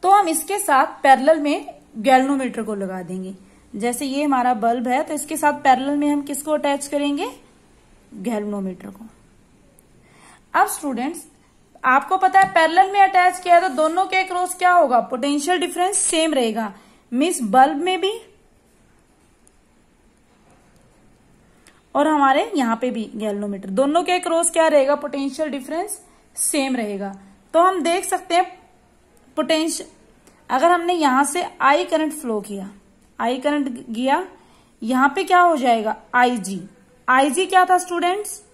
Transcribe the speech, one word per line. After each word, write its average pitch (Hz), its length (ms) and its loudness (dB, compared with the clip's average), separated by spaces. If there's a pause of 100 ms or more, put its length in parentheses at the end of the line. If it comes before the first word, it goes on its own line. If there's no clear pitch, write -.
तो 359 80 2
हम 392 180 4
इसके 381 300 -4
साथ 294 280 2 (160)
parallel 285 380 6
में 294 340 -4 (240)
galnometer 262 640 2
को 220 120 -6
लगा 185 280 -8
देंगे। 185 320 -10 (420)
जैसे 240 300 -4
ये 269 160 -2
हमारा 247 320 0
bulb 233 340 -2
है, 254 140 0
तो 320 120 -6
इसके 302 220 -8
साथ 294 160 0
parallel 277 440 2
में 294 120 0
हम 294 140 0
किसको 285 280 -8
attach 285 360 -2
करेंगे, 285 440 -2 (840)
Galnometer 202 760 -6
को। 202 160 -20 (1500)
अब 370 120 4
students, 285 600 -6 (580)
आपको 269 340 2
पता 381 220 4
है 381 120 4
parallel 349 400 4
में 403 80 2
attach 370 380 4
किया 349 160 2
है 339 60 8
तो 370 80 -2
दोनों 320 380 0
के 381 100 -2
अक्रॉस 359 380 -2
क्या 359 180 4
होगा, 269 280 4
Potential 285 580 -2
difference 359 400 -2
same 320 360 0
रहेगा, 226 400 -2 (380)
मीन्स 302 300 -2
bulb 262 340 4
में 359 240 -2
भी 381 120 -2 (3750)
और 294 140 2
हमारे 294 480 2
यहाँ 226 240 0
पे 254 100 -2
भी 214 240 -6
galnometer, 202 560 -6
दोनों 277 320 0
के 359 100 -2
अक्रॉस 339 380 0
क्या 320 180 2
रहेगा, 285 260 4
Potential 285 540 -6
difference 302 540 -8 (340)
same 269 400 -2
रहेगा। 202 400 -6 (380)
तो 320 60 4
हम 370 220 2
देख 349 220 -2
सकते 359 300 -6
हैं 359 280 0 (720)
potential, 311 520 -2 (640)
अगर 269 200 2
हमने 349 220 0
यहाँ 285 320 2
से 349 200 -4 (160)
I 302 240 2
current 311 280 -2
flow 220 280 -6
किया, 196 300 -12 (500)
I 247 180 -2
current 294 300 -2 (220)
गया, 269 360 -2 (560)
यहाँ 254 320 2
पे 381 100 -2
क्या 359 160 4
हो 349 160 4
जाएगा, 226 400 0 (180)
आईजी। 226 460 0 (480)
आईजी 277 380 2
क्या 370 180 4
था 359 140 2
students? 349 640 -4 (120)